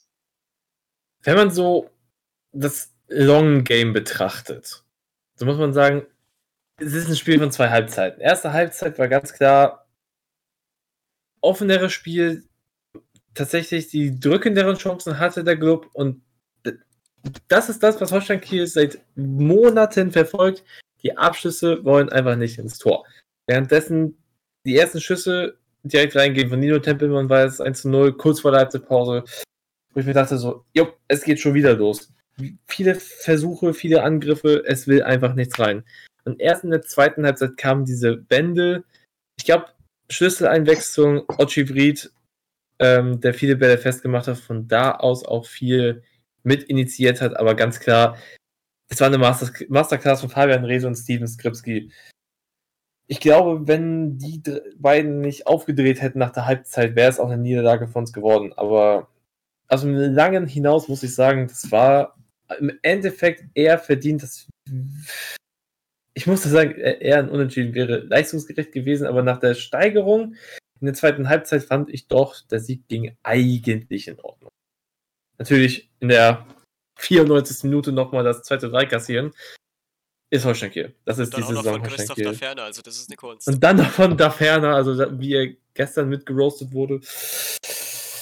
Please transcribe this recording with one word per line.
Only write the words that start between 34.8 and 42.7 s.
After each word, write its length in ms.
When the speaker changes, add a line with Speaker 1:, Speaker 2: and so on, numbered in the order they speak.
Speaker 1:
will 160
einfach 300
nichts 260
rein. 240
Und 160
erst 240
in 60
der 120
zweiten 440
Halbzeit 320
kam 260
diese 460
Wende. 540
Ich 60
glaub, 300
Schlüsseleinwechslung, 1160
Ochi 300
Vried, 420